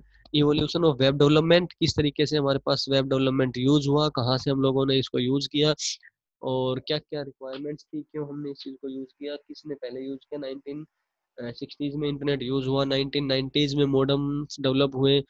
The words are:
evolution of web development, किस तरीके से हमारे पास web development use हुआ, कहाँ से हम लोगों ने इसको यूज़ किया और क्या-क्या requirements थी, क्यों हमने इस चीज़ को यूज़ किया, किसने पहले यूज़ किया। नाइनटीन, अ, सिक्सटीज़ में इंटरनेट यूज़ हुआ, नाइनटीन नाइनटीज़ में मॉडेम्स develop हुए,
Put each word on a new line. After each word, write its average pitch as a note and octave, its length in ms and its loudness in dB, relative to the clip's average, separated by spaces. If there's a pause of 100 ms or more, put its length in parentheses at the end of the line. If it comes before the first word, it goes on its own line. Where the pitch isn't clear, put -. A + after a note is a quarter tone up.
(360)
evolution D3+ 480 2
of C#3 160 4
web C3+ 120 4
development, D#3 680 6
किस D#3+ 160 0
तरीके D3 300 0
से D3+ 100 0
हमारे C#3 220 2
पास - 320 -2
web C3+ 180 2
development C3 480 0
use C#3 320 2
हुआ, D3+ 200 2
कहाँ C3 300 0
से C#3+ 120 -2
हम C3+ 120 0
लोगों C3+ 240 2
ने C3+ 120 2
इसको C3 200 -2
यूज़ C3+ 300 0
किया D3+ 260 2 (680)
और B2+ 380 -2
क्या-क्या D3+ 420 -6
requirements C#3 640 -12
थी, D3+ 180 -12
क्यों D3 260 -10
हमने C#3+ 220 -10
इस C#3 80 -12
चीज़ C3+ 160 -14
को C3+ 140 -12
यूज़ C3+ 200 -12 (100)
किया, C#3+ 180 -10
किसने D3 380 -14
पहले B2+ 260 -12
यूज़ C3+ 180 -10
किया। D3 200 -12
नाइनटीन, C#3+ 480 -12 (520)
अ, A#2+ 120 -10
सिक्सटीज़ C#3 460 -8
में D3 120 -2
इंटरनेट C#3+ 340 -2
यूज़ C3 240 -2
हुआ, C3+ 180 0
नाइनटीन C#3 400 -2
नाइनटीज़ C3+ 520 0
में D3 80 4
मॉडेम्स C#3 760 0
develop C3+ 360 0
हुए, C#3 340 4